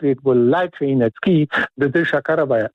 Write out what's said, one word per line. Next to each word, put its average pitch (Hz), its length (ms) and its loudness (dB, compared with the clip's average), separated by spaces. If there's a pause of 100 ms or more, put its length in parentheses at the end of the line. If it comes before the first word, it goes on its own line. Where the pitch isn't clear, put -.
ریډ 135 200 -2
بول، 131 140 2
لایټ 139 420 2
شی 139 160 -2
نه 123 120 2
څښي، 156 400 0 (320)
د 143 80 0
ده 165 160 -2
شکره 156 420 -2
به 117 300 -2